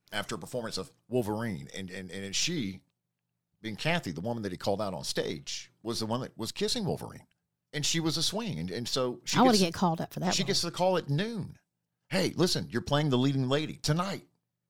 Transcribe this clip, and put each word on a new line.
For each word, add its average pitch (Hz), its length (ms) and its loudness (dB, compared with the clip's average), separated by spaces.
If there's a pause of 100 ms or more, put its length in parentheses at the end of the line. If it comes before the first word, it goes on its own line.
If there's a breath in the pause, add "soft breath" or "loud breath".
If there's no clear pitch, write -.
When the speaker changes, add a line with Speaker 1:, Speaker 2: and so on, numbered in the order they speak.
(120)
Speaker 1:
after 101 220 -4
a 104 40 -8
performance 107 400 -6
of 92 120 -8 (180)
Wolverine, 107 680 0
and, 92 140 -8
and, 92 200 -10
and 98 240 -8
she, 110 460 -2 (800)
being 107 160 -8
Kathy, 160 340 0
the 80 120 -6
woman 117 200 -2
that 98 100 -2
he 87 60 -8
called 98 220 0
out 98 140 -2
on 76 100 -8
stage, - 680 -6 (120)
was 107 180 -4
the 113 60 -2
one 117 160 -2
that - 160 -10
was 110 120 -4
kissing 208 360 -2
Wolverine. - 400 -6 (480)
And 151 100 -2
she 165 160 2
was 156 160 2
a 165 60 0
swing. 180 360 -2
And, 87 120 -4
and 110 180 -4
so 127 360 0
she - 140 0
Speaker 2:
I 208 40 8
wanna 254 100 10
Speaker 1:
gets, 196 120 6
Speaker 2:
get 165 100 0
called 170 260 2
up - 140 -8
for 147 60 -6
that 180 140 0
Speaker 1:
she 190 80 2
Speaker 2:
role. 185 40 0
Speaker 1:
gets 190 160 2
the 170 80 -2
call 180 260 4
at 143 140 -2
noon. 196 480 -2 (500)
"Hey, 175 280 2
listen, 151 340 2
you're 117 120 0
playing 147 280 2
the 123 80 6
leading 135 300 4
lady 139 260 0
tonight." 170 500 -2 (440)